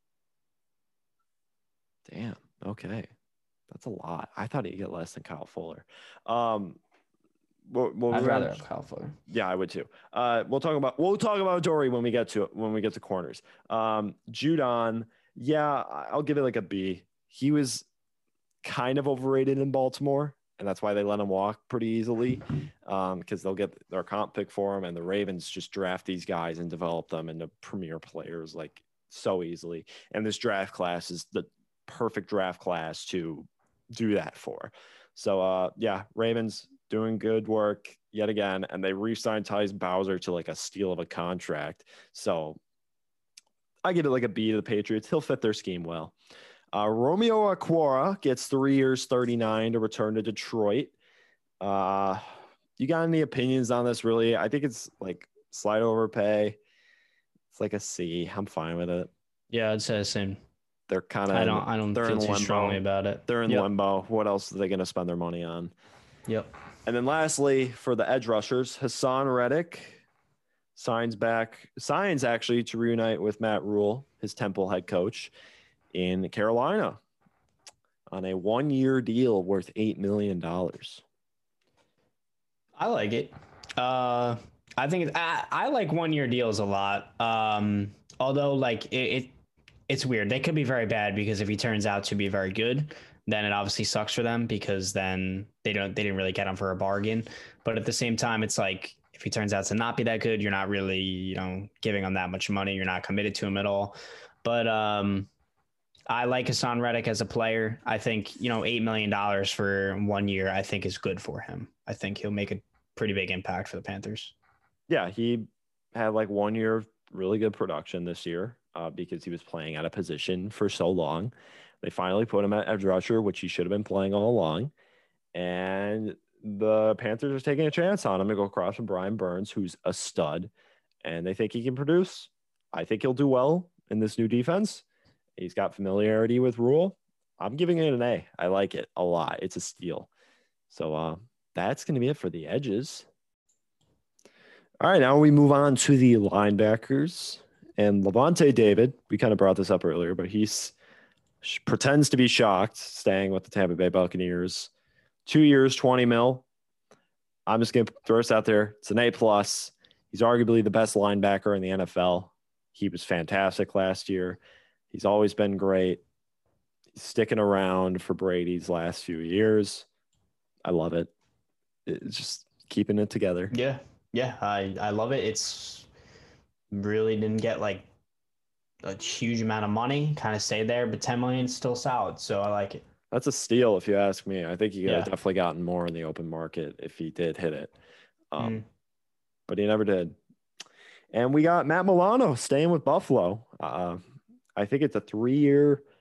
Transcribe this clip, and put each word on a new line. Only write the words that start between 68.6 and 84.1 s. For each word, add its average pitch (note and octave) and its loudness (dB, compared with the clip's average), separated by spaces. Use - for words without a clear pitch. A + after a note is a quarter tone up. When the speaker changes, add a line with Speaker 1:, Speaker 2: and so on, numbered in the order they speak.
Speaker 1:
Hassan C3+ 0
Reddick B2+ 0
signs A#2 -2
back, A2+ -2
signs D3+ 0
actually A#2 0
to A2+ -8
reunite A2+ 0
with G#2 -2
Matt G#2+ 0
Rhule, G#2 0
his G#2 -8
Temple G2 -2
head F2+ -2
coach, - -2
in F#2 -2
Carolina A#2 0
on F#2+ -6
a F#2 -4
one-year C3 2
deal A2+ 2
worth F#2 -2
eight G#2+ 0
million G2+ 0
dollars. E2+ -6
Speaker 2:
I E3+ 0
like A2 0
it. A#2 -2
Uh, B2 0